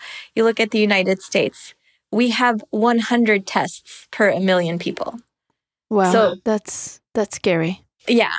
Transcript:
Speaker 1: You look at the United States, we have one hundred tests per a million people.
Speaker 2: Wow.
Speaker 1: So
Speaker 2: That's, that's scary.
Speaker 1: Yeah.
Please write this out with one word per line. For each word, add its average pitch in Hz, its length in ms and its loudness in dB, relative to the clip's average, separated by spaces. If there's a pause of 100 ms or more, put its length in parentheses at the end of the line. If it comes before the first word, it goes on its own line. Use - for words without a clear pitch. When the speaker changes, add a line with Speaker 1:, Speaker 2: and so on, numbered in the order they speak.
(360)
Speaker 1:
You 226 80 2
look 226 160 2
at 220 100 0
the 226 100 0
United 190 440 0
States, - 500 -4 (380)
we 240 200 2
have 233 400 0
one 233 260 2
hundred 220 480 2
tests - 640 -6
per 208 200 2
a 165 100 0
million 180 400 0
people. - 400 -8 (720)
Speaker 2:
Wow. 190 200 4
Speaker 1:
So 202 320 4
Speaker 2:
That's, - 560 -4 (140)
that's 208 220 -2
scary. 170 480 -2 (240)
Speaker 1:
Yeah. 226 320 2